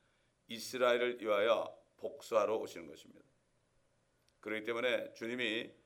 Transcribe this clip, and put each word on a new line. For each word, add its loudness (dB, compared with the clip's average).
이스라엘을 2
위하여 2
복수하러 0
오시는 -6
것입니다. -20
그렇기 -4
때문에 0
주님이 -2